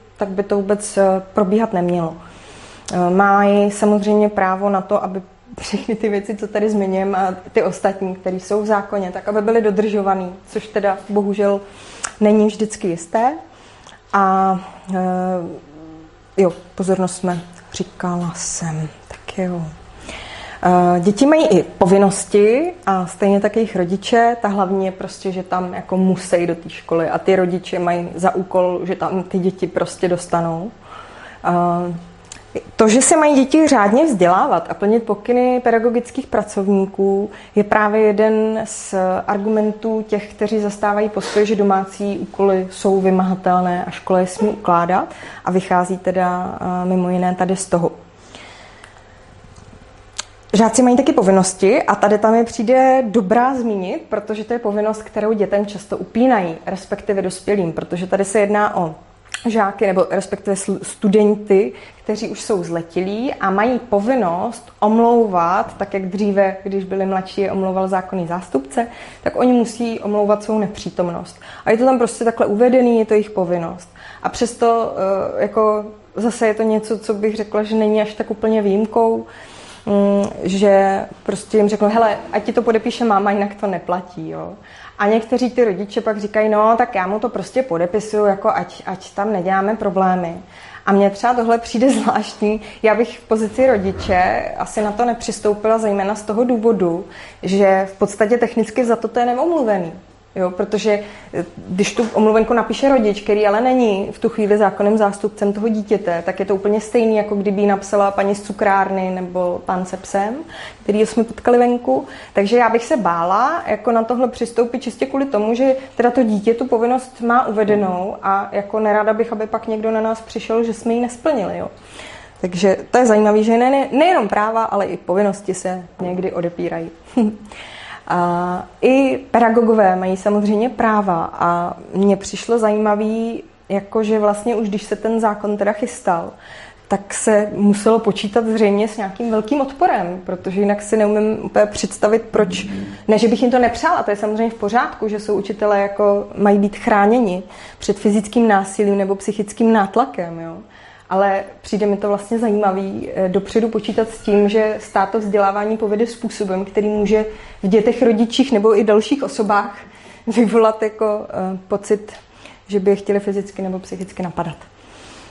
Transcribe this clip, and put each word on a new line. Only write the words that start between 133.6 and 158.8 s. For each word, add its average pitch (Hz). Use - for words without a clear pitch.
jako 196
že 214
vlastně 208
už 214
když 202
se -
ten 226
zákon 208
teda 202
chystal, 190
tak 196
se 208
muselo 208
počítat 214
zřejmě 214
s -
nějakým 220
velkým 220
odporem, 254
protože 185
jinak 202
si -
neumím 214
úplně 208
představit, 214
proč, -
ne, 214
že 226
bych 220
jim 240
to 240
nepřála, 247
to -
je 202
samozřejmě 214
v 226
pořádku, 226
že 208
jsou 208
učitelé 202
jako, 202
mají 202
být 202
chráněni 208
před 214
fyzickým 220
násilím 202
nebo 196
psychickým 214
nátlakem, 202
jo. 165
Ale 196
přijde 208
mi 202
to 202
vlastně 202
zajímavý, 208
eh, 185
dopředu 202
počítat 220
s -
tím, 208
že 214
stát 190
to 233
vzdělávání 208
povede 220
způsobem, 196
který 208
může 214
v 196
dětech, 220
rodičích 233
nebo 208
i 233